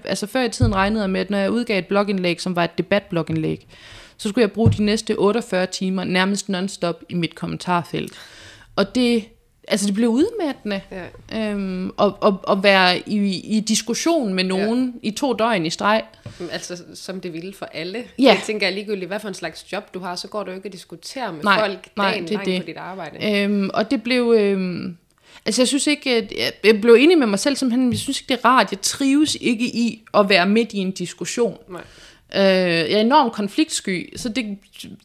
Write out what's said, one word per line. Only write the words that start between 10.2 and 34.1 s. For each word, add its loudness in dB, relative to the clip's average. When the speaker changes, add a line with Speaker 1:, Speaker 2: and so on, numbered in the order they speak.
Speaker 2:
Ja. -4
Speaker 1:
øhm, -4
at, 4
at, 4
at 2
være 4
i, 0
i 2
diskussion 0
med 0
Speaker 2:
Ja. 0
Speaker 1:
nogen 0
i -2
to 0
døgn 0
i -2
streg. 0
Speaker 2:
Men -10
altså, -10
som -12
det -10
ville -12
for -14
alle. -10
Speaker 1:
Ja. 4
Speaker 2:
Jeg 6
tænker, -2
ligegyldigt, -6
hvad -6
for -10
en -8
slags -12
job -8
du -8
har, -8
så -10
går -8
du -10
jo -10
ikke -14
at -14
diskutere -10
med -12
Speaker 1:
Nej, 4
Speaker 2:
folk -4
Speaker 1:
nej, 0
Speaker 2:
dagen -4
Speaker 1:
det -6
er -2
Speaker 2:
lang -4
Speaker 1:
det. -2
Speaker 2:
på -8
dit -12
arbejde. -4
Speaker 1:
Øhm, 0
og 0
det 0
blev... 2
Øhm, -2
altså, 0
jeg 4
synes 0
ikke, 0
at -2
jeg, -2
jeg 6
blev 8
enig 8
med 4
mig 2
selv, 0
simpelthen, 0
jeg -2
synes -6
ikke, -4
det -4
er 6
rart. 4
Jeg -10
trives 2
ikke 0
i -2
at 4
være 6
midt 2
i -6
en -2
diskussion. -4
Speaker 2:
Nej. -14
Speaker 1:
Øh, 2
jeg 2
er 4
enormt 4
konfliktsky, -2